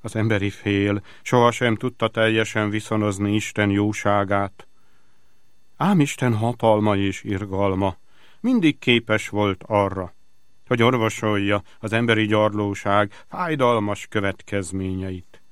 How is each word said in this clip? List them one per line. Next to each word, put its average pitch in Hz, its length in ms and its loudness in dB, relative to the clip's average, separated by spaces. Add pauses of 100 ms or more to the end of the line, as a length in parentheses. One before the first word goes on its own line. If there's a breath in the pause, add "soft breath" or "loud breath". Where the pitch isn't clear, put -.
Az - 160 -8
emberi 107 340 0
fél 101 520 0 (200 loud breath)
sohasem 120 540 4
tudta 120 320 -4
teljesen 110 600 0
viszonozni 104 640 -2
Isten 104 360 0
jóságát. 101 960 -2 (1080)
Ám 180 240 2
Isten 127 360 0
hatalma 110 600 2
és 98 260 -2
irgalma 98 720 -2 (440 soft breath)
mindig 214 380 2
képes 113 500 2
volt 104 380 -2
arra, 95 480 -2 (520)
hogy 120 160 0
orvosolja 104 800 0 (160 soft breath)
az 110 140 -6
emberi 113 340 2
gyarlóság 104 880 0 (160 loud breath)
fájdalmas 123 760 -2
következményeit 95 1500 -6